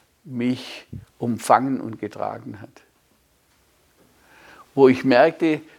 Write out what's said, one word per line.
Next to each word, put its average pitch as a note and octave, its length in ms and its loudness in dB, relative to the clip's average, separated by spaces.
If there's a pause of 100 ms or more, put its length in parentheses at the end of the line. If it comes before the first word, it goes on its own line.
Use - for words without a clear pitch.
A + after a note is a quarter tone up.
(240)
mich B2 640 -6 (320)
umfangen A#2+ 600 0
und A2 200 -12
getragen G#2+ 600 -12
hat. A2 100 -20 (2000)
Wo C#3 120 8
ich B2+ 160 2
merkte, D3+ 580 2 (180)